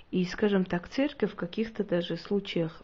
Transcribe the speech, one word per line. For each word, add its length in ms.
И, 140
скажем 400
так, 240
церковь 460
в 20
каких-то 480
даже 320
случаях, 680